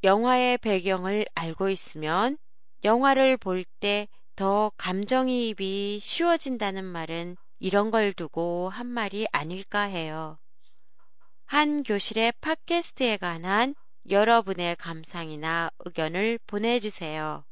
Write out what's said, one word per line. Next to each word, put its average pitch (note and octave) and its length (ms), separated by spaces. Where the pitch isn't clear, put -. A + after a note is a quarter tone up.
영화의 B3 540
배경을 F#3+ 640
알고 E3 360
있으면 F#3 640
영화를 C4 540
볼 F#3 260
때 G3+ 280
더 G3+ 400
감정이입이 G3+ 1200
쉬워진다는 B3 840
말은 E3+ 540
이런 G3+ 320
걸 G#3+ 220
두고 F3 560
한 A3 180
말이 A3 460
아닐까 F3+ 480
해요. D#3+ 580
한 D4 360
교실의 A3 600
팟캐스트에 D#4 720
관한 F#3 580
여러분의 F#3+ 680
감상이나 D#3+ 1000
의견을 F3+ 680
보내주세요. F#3 1040